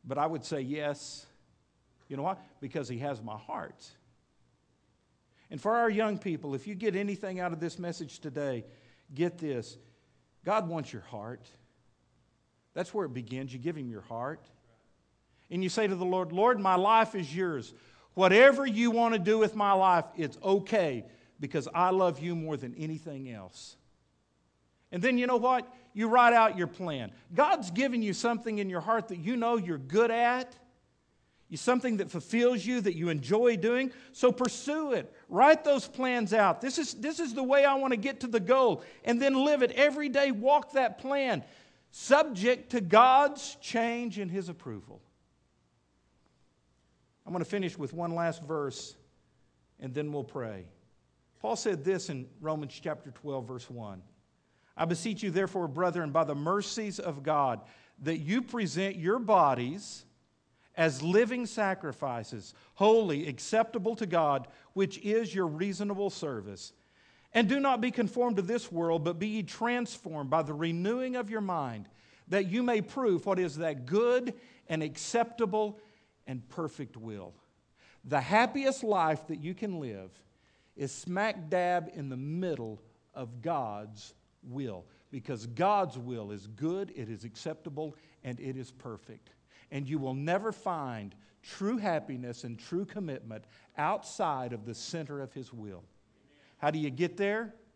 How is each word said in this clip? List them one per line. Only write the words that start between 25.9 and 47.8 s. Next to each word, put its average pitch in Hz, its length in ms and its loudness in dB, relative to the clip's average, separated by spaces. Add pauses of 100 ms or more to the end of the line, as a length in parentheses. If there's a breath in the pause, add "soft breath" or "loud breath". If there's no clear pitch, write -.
You 220 140 0
write 240 260 8
out 226 240 6
your 175 100 -2
plan. 139 440 -6 (220 loud breath)
God's 262 380 4
given 240 300 0
you 202 120 0
something 233 460 -2
in 196 100 -2
your 175 120 -2
heart 226 280 0
that 359 80 -6
you 180 180 -2
know 233 220 2
you're 170 200 -2
good 180 340 2
at. 240 440 2 (920)
You, 160 100 -10
something 247 400 2
that 185 140 -2
fulfills 233 520 2
you, 247 180 0
that 185 140 0
you 165 140 -2
enjoy 202 480 4
doing. 247 340 0 (200 loud breath)
So 254 200 4
pursue 285 600 -2
it. 165 180 -2 (180 loud breath)
Write 302 340 8
those 285 240 4
plans 247 440 0
out. 202 300 4
"This 254 160 -4
is, 302 160 -4
this 294 260 -6
is 285 140 -4
the 262 100 -2
way 277 220 6
I 277 80 6
want 269 180 0
to 240 60 2
get 269 240 -4
to 254 60 -6
the 226 120 2
goal." 220 440 4 (200 loud breath)
And 240 160 2
then 277 140 4
live 269 300 4
it 247 80 2
every 285 380 2
day. 277 220 2
Walk 262 420 2
that 254 260 2
plan, 262 440 0 (460 loud breath)
subject 247 840 4
to 240 100 0
God's 262 760 6
change 233 640 -4
and 196 100 -4
his 180 180 -6
approval. 110 540 -14 (2250)
I'm 156 80 -10
gonna 175 120 -2
finish 190 320 -4
with 143 160 -8